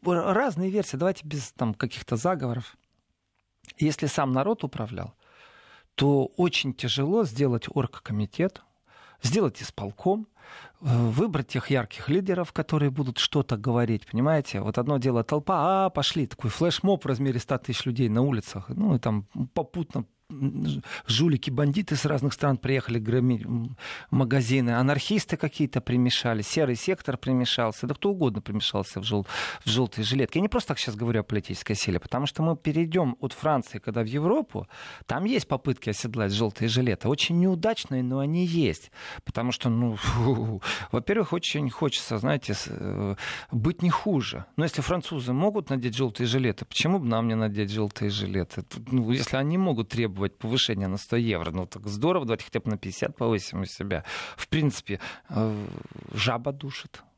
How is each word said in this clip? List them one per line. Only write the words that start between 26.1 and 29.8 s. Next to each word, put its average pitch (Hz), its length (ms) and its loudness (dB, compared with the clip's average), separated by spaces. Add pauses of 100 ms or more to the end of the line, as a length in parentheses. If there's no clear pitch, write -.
серый 135 280 2
сектор 147 420 -2
примешался, 123 680 0
да 139 80 -2
кто - 160 0
угодно 135 300 2
примешался 101 600 -4
в 101 40 -8
жёл-, 104 220 0 (380)
в - 40 -4
жёлтые 113 360 0